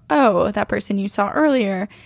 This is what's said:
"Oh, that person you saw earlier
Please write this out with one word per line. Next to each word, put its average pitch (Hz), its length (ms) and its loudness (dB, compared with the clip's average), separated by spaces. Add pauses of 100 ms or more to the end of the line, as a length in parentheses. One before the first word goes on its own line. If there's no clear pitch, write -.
"Oh, 220 420 2
that 208 180 -4
person 208 280 -4
you 196 120 -4
saw 202 220 -2
earlier 214 580 0 (160)